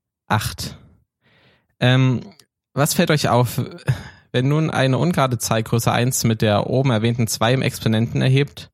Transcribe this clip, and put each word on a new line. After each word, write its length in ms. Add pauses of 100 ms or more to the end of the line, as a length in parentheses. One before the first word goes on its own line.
(260)
Acht. 500 (1040)
Ähm, 400 (540)
was 180
fällt 180
euch 200
auf, 320 (680)
wenn 180
nun 200
eine 300
ungerade 400
Zahl 240
Größe 280
eins 340
mit 180
der 260
oben 220
erwähnten 380
zwei 260
im 80
Exponenten 580
erhebt? 540